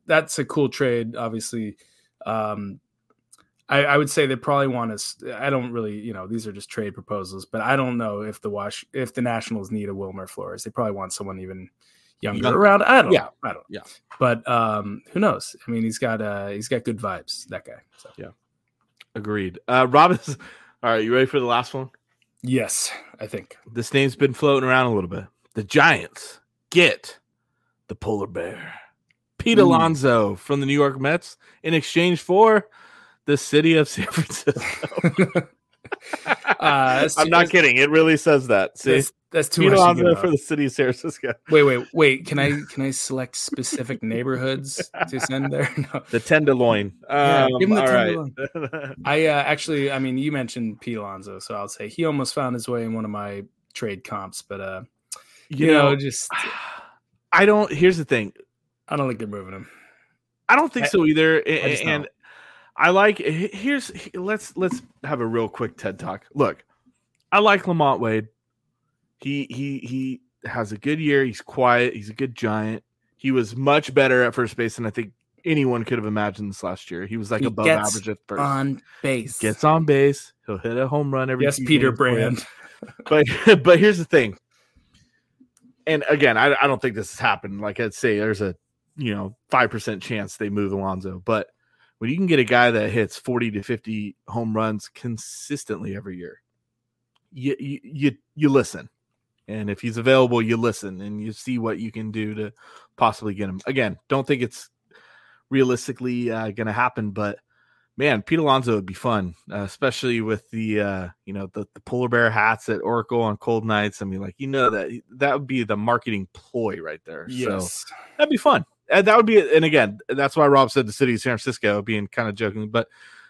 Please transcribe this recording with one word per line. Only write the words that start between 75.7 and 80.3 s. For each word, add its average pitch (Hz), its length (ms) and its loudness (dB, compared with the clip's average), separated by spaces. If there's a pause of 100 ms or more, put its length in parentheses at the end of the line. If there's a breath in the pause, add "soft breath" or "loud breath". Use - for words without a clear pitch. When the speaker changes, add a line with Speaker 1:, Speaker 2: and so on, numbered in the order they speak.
Speaker 2:
could 120 140 -2
have 107 80 -4
imagined 104 460 -4
this - 100 -14
last 92 300 -10
year. 90 160 -8
He 110 100 -8
was, 107 140 -8
like, 110 100 -2
Speaker 1:
He 131 60 0
Speaker 2:
above 107 180 -4
Speaker 1:
gets 107 240 2
Speaker 2:
average 107 200 -6
at 104 180 -8
first. 101 140 -6
Speaker 1:
on 139 380 -2 (220 soft breath)
base. 127 380 -4
Speaker 2:
Gets 107 240 -2
on 160 220 4
base. 139 480 4 (120)